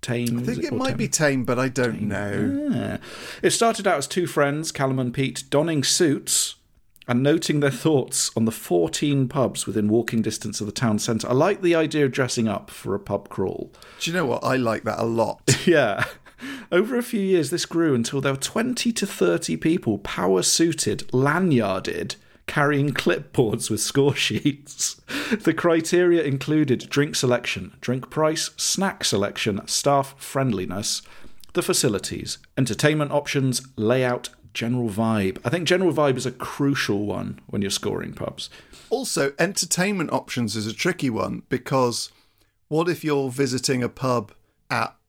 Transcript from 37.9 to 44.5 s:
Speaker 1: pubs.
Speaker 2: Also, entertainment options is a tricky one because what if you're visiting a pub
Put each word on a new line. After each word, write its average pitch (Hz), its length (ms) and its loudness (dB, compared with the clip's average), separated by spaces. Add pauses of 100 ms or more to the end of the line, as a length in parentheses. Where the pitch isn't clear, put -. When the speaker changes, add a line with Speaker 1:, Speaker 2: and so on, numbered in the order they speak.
Speaker 1:
pubs. - 360 -8 (400)
Speaker 2:
Also, 185 480 -2
entertainment 180 760 0
options 120 440 -2
is 107 100 -4
a 110 80 -6
tricky 170 340 -2
one 101 400 -2
because 127 600 0 (560)
what 165 220 0
if 160 160 -4
you're 139 260 0
visiting 127 540 0
a 120 40 -2
pub 123 440 -2 (360)